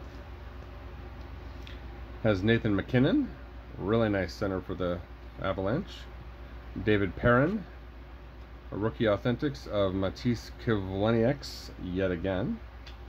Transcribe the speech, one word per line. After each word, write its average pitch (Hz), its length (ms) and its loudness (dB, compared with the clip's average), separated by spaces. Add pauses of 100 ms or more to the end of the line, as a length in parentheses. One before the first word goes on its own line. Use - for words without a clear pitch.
(2250)
has 101 180 6
Nathan 110 340 6
MacKinnon. 151 540 4 (480)
Really 107 320 4
nice 95 240 2
center 95 280 0
for 92 120 -8
the 87 260 0 (420)
Avalanche. 98 500 0 (920)
David 101 320 4
Perron. 147 480 6 (1080)
A - 40 -6
rookie 110 280 0
authentics 123 640 2
of 101 260 2
Matisse 95 580 0 (140)
Kivlenieks 110 1040 2 (140)
yet 92 260 2
again. 95 500 0 (500)